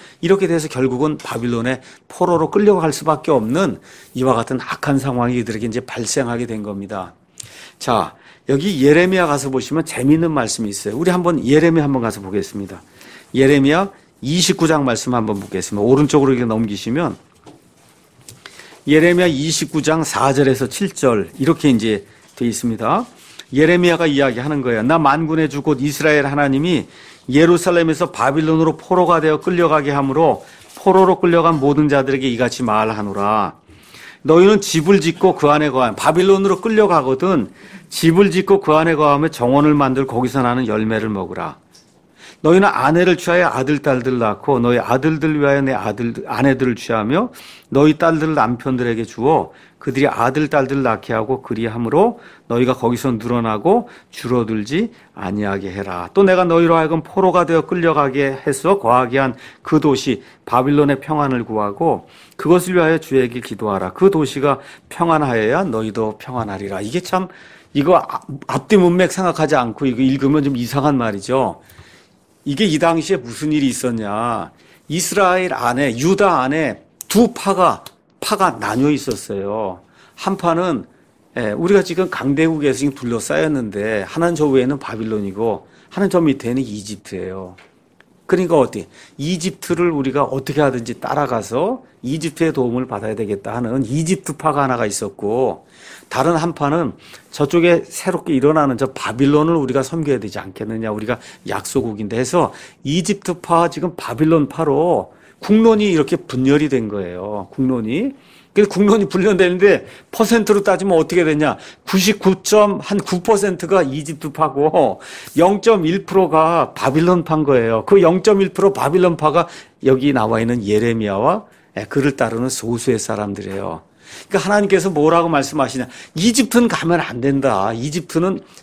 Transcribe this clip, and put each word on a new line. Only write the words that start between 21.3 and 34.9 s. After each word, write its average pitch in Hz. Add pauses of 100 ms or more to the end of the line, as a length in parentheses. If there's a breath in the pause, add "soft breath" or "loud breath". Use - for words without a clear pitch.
이렇게 151
이제 110 (300 soft breath)
돼 123
있습니다. 117 (480 loud breath)
예레미야가 170
이야기하는 139
거예요. 120
"나 151
만군의 156
주 139
곧 139
이스라엘 147
하나님이 143 (420 loud breath)
예루살렘에서 165
바빌론으로 156
포로가 175
되어 156
끌려가게 160
함으로 139 (320 loud breath)
포로로 185
끌려간 170
모든 143
자들에게 135
이같이 120
말하노라. 107 (720 loud breath)
너희는 190
집을 165